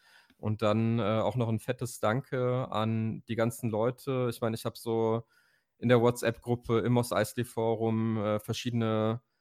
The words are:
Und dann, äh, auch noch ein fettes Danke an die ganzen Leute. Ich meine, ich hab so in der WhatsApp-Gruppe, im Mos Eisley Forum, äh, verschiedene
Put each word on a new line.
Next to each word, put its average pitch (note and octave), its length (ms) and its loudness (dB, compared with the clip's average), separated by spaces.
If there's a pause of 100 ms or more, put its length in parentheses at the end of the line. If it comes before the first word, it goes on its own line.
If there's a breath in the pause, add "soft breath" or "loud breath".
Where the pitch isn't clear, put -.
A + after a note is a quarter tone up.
(380 soft breath)
Und G#2+ 260 -2
dann, A2+ 340 2
äh, A2 240 2
auch G2+ 140 0
noch A#2 140 0
ein A2 100 -2
fettes - 400 -6
Danke B2 720 -2
an A2 560 -2
die A2+ 80 -6
ganzen A#2 340 -2
Leute. B2 600 -2
Ich - 100 -12
meine, A2+ 140 -2
ich - 100 -10
hab A#2 100 -6
so A2+ 480 0 (540 soft breath)
in A#2+ 100 -4
der A#2+ 140 6
WhatsApp-Gruppe, A#2+ 760 0
im A2+ 140 2
Mos A#2 200 2
Eisley G#2+ 320 0
Forum, A2+ 720 0
äh, G#2+ 220 0
verschiedene A2+ 840 -2 (200)